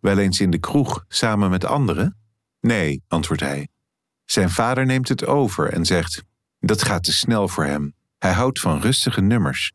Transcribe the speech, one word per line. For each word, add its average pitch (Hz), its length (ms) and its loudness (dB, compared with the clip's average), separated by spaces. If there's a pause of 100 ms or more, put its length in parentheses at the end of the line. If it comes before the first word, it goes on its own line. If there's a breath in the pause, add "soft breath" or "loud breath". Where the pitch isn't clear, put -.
wel 98 180 2
eens 98 220 2
in 95 100 2
de 85 80 2
kroeg - 500 -2
samen 104 420 0
met 92 140 0
anderen? 135 520 0 (440)
Nee, 87 480 0
antwoordt 80 340 -2
hij. 69 260 -4 (560)
Zijn 92 260 0
vader 127 360 0
neemt 131 220 0
het - 180 -2
over 107 460 0
en 85 120 -2
zegt: 82 400 -2 (340)
"Dat - 240 2
gaat 95 220 0
te - 80 -2
snel 104 360 0
voor 80 160 -4
hem. 71 300 -4 (240)
Hij 92 140 2
houdt 127 280 0
van 82 200 0
rustige 117 400 0
nummers, 98 540 0